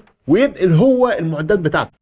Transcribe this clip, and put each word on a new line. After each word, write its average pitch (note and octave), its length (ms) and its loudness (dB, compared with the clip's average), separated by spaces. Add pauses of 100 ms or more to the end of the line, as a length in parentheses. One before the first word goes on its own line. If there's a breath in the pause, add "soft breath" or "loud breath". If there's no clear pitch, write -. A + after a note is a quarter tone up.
(280)
وينقل F#3 460 0
هو B3 460 2
المعدات E3 400 -2
بتاعته. D3+ 320 -4 (100)